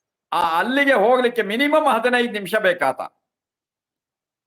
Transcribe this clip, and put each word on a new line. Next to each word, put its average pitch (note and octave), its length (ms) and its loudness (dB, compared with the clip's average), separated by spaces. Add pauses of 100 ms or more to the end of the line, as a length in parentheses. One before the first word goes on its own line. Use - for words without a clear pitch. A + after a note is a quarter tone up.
(340)
ಆ, E3 260 0
ಅಲ್ಲಿಗೆ C4+ 340 0
ಹೋಗ್ಲಿಕ್ಕೆ A#3 480 2
ಮಿನಿಮಮ್ C#4+ 460 0
ಹದಿನೈದು A#3+ 440 0
ನಿಮಿಷ G3+ 240 -8
ಬೇಕಾತ. F3 460 0 (1500)